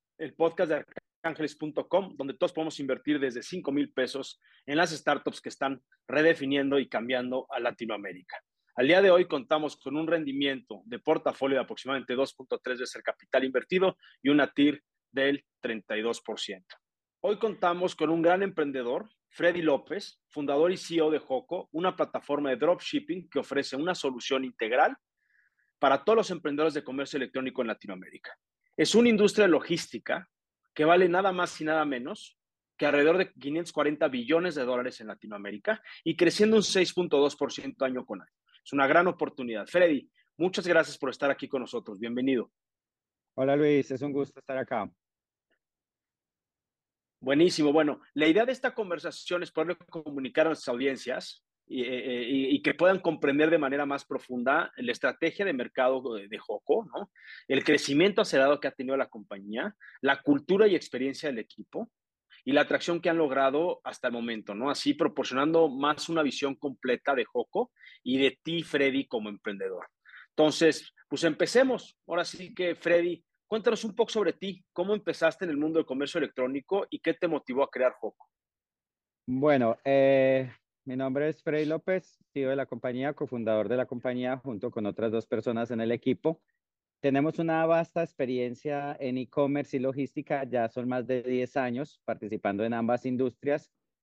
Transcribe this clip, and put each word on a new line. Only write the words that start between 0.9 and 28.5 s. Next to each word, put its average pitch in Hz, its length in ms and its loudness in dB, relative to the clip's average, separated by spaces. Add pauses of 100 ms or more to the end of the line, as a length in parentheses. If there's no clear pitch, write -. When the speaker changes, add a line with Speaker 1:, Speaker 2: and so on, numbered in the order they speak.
Speaker 1:
arcángeles 156 320 -4
punto 151 320 -6
com, 180 280 -2
donde 135 180 -8
todos 170 180 -2
podemos 160 260 -6
invertir 139 400 -2
desde 123 240 -4
cinco 165 300 -8
mil 143 200 -2
pesos 131 480 -6 (240)
en 143 120 -4
las 170 140 2
startups 143 500 -2
que - 80 -12
están 135 340 -6 (240)
redefiniendo 139 720 2
y 127 100 -2
cambiando 123 600 -4
a 135 80 -4
Latinoamérica. 104 760 -6 (400)
Al 127 100 2
día 180 160 8
de 196 80 8
hoy 180 140 8
contamos 151 520 -2
con 139 200 -8
un 165 100 -2
rendimiento 139 760 -4
de 113 160 -12
portafolio 139 560 0
de 120 80 0
aproximadamente 127 500 -6
dos 131 180 -2
punto 123 300 -8
tres 127 160 -6
veces 123 160 -8
el 110 80 -16
capital - 400 0
invertido 175 540 0 (260)
y 131 60 2
una 143 240 4
tir 143 280 2 (300)
del 135 340 -2 (160)
treinta 110 360 -6
y 107 60 -2
dos 113 180 -2
por 107 180 -10
ciento. - 380 -12 (460)
Hoy 196 180 -2
contamos 180 560 -2
con 156 140 0
un 165 120 2
gran 180 220 4
emprendedor, 143 640 -4 (220)
Freddy 170 320 2
López, 151 680 -2
fundador 147 420 2
y 190 60 0
C 165 220 -4
E 160 40 4
O 156 80 4
de 151 80 2
Joco, - 540 -6
una 180 240 -2
plataforma 143 540 -2
de 127 60 0
dropshipping 165 720 -2
que 135 120 -2
ofrece 135 340 -4
una 165 220 -2
solución 131 480 -2
integral 127 520 2 (840)
para 139 220 4
todos 220 140 6
los 190 120 0
emprendedores 151 440 -2
de 151 100 -6
comercio 135 320 -6
electrónico 131 460 -6
en 117 60 -4
Latinoamérica. - 680 -10 (400)